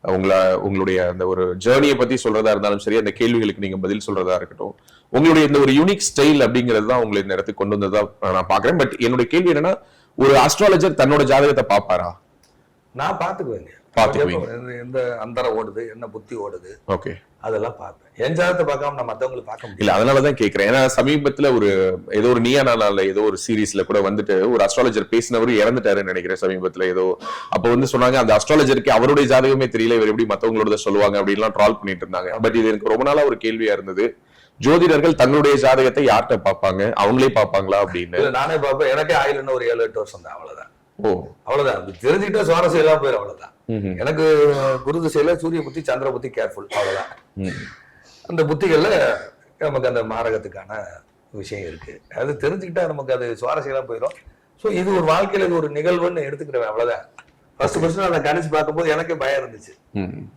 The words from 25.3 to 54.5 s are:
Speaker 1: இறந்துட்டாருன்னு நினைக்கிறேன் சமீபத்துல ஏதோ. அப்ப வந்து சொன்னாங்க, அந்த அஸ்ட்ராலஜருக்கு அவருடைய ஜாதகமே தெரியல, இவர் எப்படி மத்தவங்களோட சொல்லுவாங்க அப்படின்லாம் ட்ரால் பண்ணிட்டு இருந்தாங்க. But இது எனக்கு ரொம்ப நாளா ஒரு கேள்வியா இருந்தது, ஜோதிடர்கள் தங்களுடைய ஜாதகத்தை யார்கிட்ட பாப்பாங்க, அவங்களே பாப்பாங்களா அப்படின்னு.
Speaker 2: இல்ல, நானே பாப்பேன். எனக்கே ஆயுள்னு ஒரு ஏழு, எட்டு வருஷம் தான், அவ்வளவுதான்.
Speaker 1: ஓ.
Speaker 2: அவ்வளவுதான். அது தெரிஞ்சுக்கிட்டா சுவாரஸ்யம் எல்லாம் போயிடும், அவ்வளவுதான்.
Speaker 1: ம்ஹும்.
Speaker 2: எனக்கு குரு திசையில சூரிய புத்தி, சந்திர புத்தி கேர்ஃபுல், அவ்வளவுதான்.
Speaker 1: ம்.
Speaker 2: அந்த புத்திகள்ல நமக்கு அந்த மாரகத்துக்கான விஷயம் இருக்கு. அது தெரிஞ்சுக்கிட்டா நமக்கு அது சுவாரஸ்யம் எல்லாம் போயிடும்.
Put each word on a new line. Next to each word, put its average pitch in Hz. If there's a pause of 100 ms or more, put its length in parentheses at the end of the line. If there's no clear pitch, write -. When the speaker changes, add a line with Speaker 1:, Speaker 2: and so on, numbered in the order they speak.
Speaker 1:
இறந்துட்டாருன்னு 107
நினைக்கிறேன் 92
சமீபத்துல 92
ஏதோ. 92 (320)
அப்ப 101
வந்து 127
சொன்னாங்க, 127
அந்த 110
அஸ்ட்ராலஜருக்கு 131
அவருடைய 131
ஜாதகமே 135
தெரியல, 117
இவர் 110
எப்படி 113
மத்தவங்களோட 107
சொல்லுவாங்க 101
அப்படின்லாம் 101
ட்ரால் 104
பண்ணிட்டு 95
இருந்தாங்க. 92
But 117
இது 113
எனக்கு 107
ரொம்ப 113
நாளா 147
ஒரு 123
கேள்வியா 110
இருந்தது, 98 (440)
ஜோதிடர்கள் 160
தங்களுடைய 143
ஜாதகத்தை 131
யார்கிட்ட 113
பாப்பாங்க, 98
அவங்களே 127
பாப்பாங்களா 98
அப்படின்னு. 90
Speaker 2:
இல்ல, 107
நானே 131
பாப்பேன். 139
எனக்கே 151
ஆயுள்னு 139
ஒரு 123
ஏழு, 117
எட்டு 113
வருஷம் 98
தான், 80
அவ்வளவுதான். 76 (260)
Speaker 1:
ஓ. 98 (160)
Speaker 2:
அவ்வளவுதான். 127
அது 95
தெரிஞ்சுக்கிட்டா 196
சுவாரஸ்யம் 165
எல்லாம் 156
போயிடும், 120
அவ்வளவுதான். - (140)
Speaker 1:
ம்ஹும். 98
Speaker 2:
எனக்கு 151 (300)
குரு 147
திசையில 160
சூரிய 165
புத்தி, 139
சந்திர 135
புத்தி 123
கேர்ஃபுல், 110
அவ்வளவுதான். 95 (180)
Speaker 1:
ம். 95 (800)
Speaker 2:
அந்த 165
புத்திகள்ல 156 (420)
நமக்கு 135
அந்த 120
மாரகத்துக்கான 107 (480)
விஷயம் 98
இருக்கு. - (140)
அது 143
தெரிஞ்சுக்கிட்டா 175
நமக்கு 139
அது 120
சுவாரஸ்யம் 139
எல்லாம் 131
போயிடும். 117 (420)